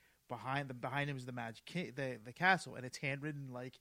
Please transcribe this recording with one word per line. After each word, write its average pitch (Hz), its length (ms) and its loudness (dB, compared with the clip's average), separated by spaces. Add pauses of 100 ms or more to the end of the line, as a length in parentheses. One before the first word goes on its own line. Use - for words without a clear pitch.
(300)
Behind 131 400 2
the, 127 40 -4
behind 139 360 0
him 139 60 -2
is 127 100 -4
the 127 60 -6
Magic 117 340 -6
Ki-, 170 240 -2
the, 127 340 -2
the 120 80 -10
castle, 170 440 6
and 123 100 -6
it's 127 120 -6
handwritten 143 540 -2
like, 123 280 -8